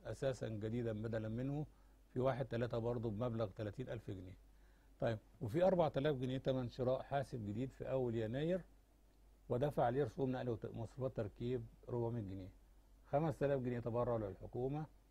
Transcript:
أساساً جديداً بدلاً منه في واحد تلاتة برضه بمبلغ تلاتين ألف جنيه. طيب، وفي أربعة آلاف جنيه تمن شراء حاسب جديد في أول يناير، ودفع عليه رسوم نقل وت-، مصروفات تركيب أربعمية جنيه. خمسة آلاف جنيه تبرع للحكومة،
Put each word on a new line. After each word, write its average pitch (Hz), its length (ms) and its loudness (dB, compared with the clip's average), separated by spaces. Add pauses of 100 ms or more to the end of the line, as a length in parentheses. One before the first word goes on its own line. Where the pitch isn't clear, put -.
أساساً 120 440 -2
جديداً 110 520 -2
بدلاً 110 280 -2
منه 139 360 -2 (480)
في 127 60 -2
واحد 127 260 2
تلاتة 117 320 0
برضه 117 320 0
بمبلغ 113 400 0
تلاتين 110 400 -6
ألف 117 220 -6
جنيه. 95 260 -10 (600)
طيب، 117 200 2 (220)
وفي 135 220 2
أربعة 175 340 6
آلاف 143 180 4
جنيه 127 220 0
تمن 131 320 0
شراء 127 320 2
حاسب 135 440 -2
جديد 120 260 -2
في - 200 -6
أول 123 240 2
يناير، 139 460 2 (880)
ودفع 139 340 2
عليه 123 200 4
رسوم 131 280 0
نقل 123 180 -2
وت-، 110 260 -4
مصروفات 120 420 -4
تركيب 120 480 -2 (240)
أربعمية 117 320 0
جنيه. 95 280 -6 (560)
خمسة 147 400 2
آلاف 139 160 4
جنيه 123 180 0
تبرع 117 380 0
للحكومة، 127 680 -4 (260)